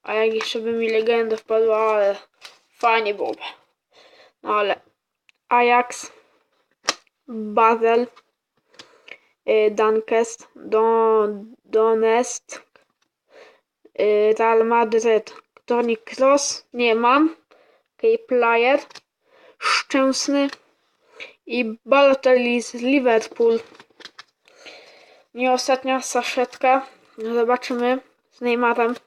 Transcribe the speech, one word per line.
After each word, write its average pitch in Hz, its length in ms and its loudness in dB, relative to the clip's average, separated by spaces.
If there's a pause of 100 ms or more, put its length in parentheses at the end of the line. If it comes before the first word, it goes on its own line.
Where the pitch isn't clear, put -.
A 208 120 -8
jak 220 200 0
jeszcze 220 240 -6
by 226 140 -6
mi 226 180 -2
legenda 220 460 0
wpadła, 220 420 0
ale 208 380 0 (520)
fajnie 226 460 -2
byłoby. - 260 -6 (1000)
No 214 120 -4
ale 208 260 -2 (680)
Ajax, 240 640 0 (1160)
Basel, 226 800 0 (1400)
y, 214 220 4
Dunkest, 220 840 0
Don-, 220 1000 0 (100)
Donetsk, 220 1000 0 (1400)
y, 208 380 2
Real 226 260 2
Madrid, 226 680 0 (300)
Toni 240 320 -2
Kroos, - 760 -2
nie 240 220 0
mam. 269 420 2 (640)
Okej, 226 200 2
Player, 240 600 2 (800)
Szczęsny 277 920 -2 (960)
i 226 380 -4
Balotelli 254 760 2
z - 120 -14
Liverpool. 233 840 0 (1700)
I 254 140 -2
ostatnia 254 540 0
saszetka. 254 840 -2 (320)
Zobaczymy 240 800 -2 (340)
z - 80 -20
Neymarem. 240 540 0 (120)